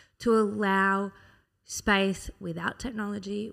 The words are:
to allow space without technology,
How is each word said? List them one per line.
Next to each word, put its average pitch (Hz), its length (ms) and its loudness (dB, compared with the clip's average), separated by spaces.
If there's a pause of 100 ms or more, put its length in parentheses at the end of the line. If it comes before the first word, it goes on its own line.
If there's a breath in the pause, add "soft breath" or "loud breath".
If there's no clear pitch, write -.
(180 soft breath)
to 233 160 4
allow 196 800 2 (520 loud breath)
space 196 640 0 (100)
without 170 380 -6
technology, 208 760 -6